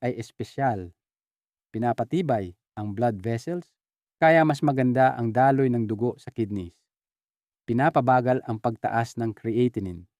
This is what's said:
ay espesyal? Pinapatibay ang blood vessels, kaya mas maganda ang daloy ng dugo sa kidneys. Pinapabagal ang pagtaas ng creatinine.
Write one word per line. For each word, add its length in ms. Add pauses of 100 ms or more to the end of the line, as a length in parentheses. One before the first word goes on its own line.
ay 160
espesyal? 720 (800)
Pinapatibay 880 (160)
ang 160
blood 320
vessels, 480 (480)
kaya 240
mas 240
maganda 480
ang 160
daloy 400
ng 160
dugo 320
sa 160
kidneys. 400 (960)
Pinapabagal 800
ang 80
pagtaas 560
ng 160
creatinine. 880